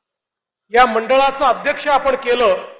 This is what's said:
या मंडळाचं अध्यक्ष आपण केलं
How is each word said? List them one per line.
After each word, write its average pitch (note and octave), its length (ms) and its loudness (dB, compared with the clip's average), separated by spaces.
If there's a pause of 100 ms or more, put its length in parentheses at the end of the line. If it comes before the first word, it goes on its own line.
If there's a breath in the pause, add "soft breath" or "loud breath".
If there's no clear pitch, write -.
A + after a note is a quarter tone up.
(720)
या B3 120 6
मंडळाचं C4 600 0
अध्यक्ष C#4+ 440 -2
आपण C4+ 280 0
केलं A#3+ 380 0 (240)